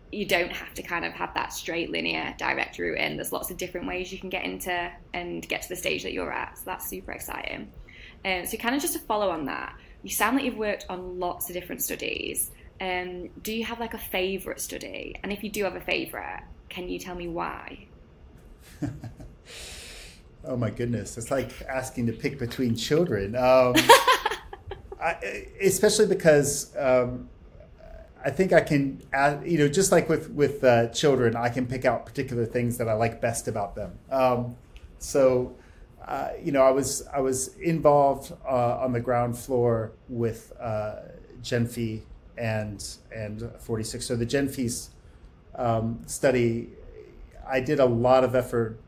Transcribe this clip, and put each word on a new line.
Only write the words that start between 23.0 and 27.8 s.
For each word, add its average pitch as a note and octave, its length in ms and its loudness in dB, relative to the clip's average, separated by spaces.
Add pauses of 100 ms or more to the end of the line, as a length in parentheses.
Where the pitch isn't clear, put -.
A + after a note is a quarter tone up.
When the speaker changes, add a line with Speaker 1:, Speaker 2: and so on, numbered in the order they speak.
Speaker 2:
Um, B2+ 420 8
Speaker 1:
<laughs> - 1200 4
Speaker 2:
I, F#3+ 460 -4 (140)
especially G#3 460 6
because, D3+ 720 4
um, B2+ 500 2 (960)